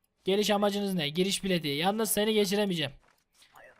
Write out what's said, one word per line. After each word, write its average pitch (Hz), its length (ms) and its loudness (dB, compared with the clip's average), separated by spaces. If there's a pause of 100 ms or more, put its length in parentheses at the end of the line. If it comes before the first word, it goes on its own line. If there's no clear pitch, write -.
(240)
Geliş 202 260 2
amacınız 202 440 0
ne? 151 160 -2
Giriş 185 340 -2
bileti. 175 240 0
Yalnız 190 440 -2
seni 214 220 0
geçiremeyeceğim. 196 580 0 (880)